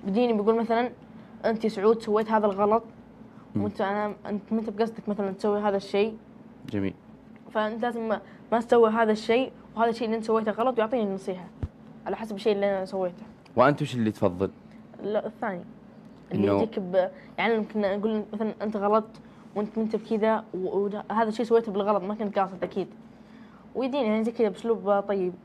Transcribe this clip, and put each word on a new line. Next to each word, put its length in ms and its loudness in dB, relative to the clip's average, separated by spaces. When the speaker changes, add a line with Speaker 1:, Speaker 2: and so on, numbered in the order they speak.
Speaker 1:
بيجيني 280 2
بيقول 220 2
مثلًا: 360 0
"أنت 180 0
يا 60 2
سعود 320 2
سويت 300 0
هذا 140 4
الغلط، 380 2
Speaker 2:
مم. 80 0
Speaker 1:
وأنت 180 -4
أنا، 320 -2
أنت 280 -6
ما 60 0
أنت 100 -6
بقصدك 400 -4
مثلًا 220 -2
تسوي 280 0
هذا 180 0
الشيء." 400 0
Speaker 2:
جميل. 240 -2
Speaker 1:
فأنت 300 -2
لازم 260 -4
ما، 140 -2
ما 80 2
تسوي 300 6
هذا 220 4
الشيء، 400 2
وهذا 140 2
الشيء 160 -2
اللي 120 0
أنت 80 -4
سويته 260 2
غلط، 260 0
ويعطيني 260 2
النصيحة 420 -4
على 100 -4
حسب 200 -8
الشيء 200 2
اللي 220 2
أنا 80 -2
سويته. 380 -4
Speaker 2:
وأنت 260 6
وش 140 -4
اللي 160 2
تفضل؟ 400 0
Speaker 1:
لا، 220 -2
الثاني. 360 -6
اللي 200 2
Speaker 2:
إنه 100 2
Speaker 1:
يجيك 180 -2
ب-، 300 0
يعني 200 2
ممكن 240 -4
نقول 420 0
مثلًا: 280 -4
"أنت 160 -4
غلط، 280 2
وأنت، 220 -4
ما 60 0
أنت 120 -2
بكذا، 480 0
و-، 240 -2
وهذا 520 -2
الشيء 160 -2
سويته 260 2
بالغلط، 320 2
ما 120 -4
كنت 240 -2
قاصد 240 -2
أكيد." 240 -4
ويديني 320 0
يعني 160 2
زي 80 0
كذا 180 2
بأسلوب 580 0
طيب 260 0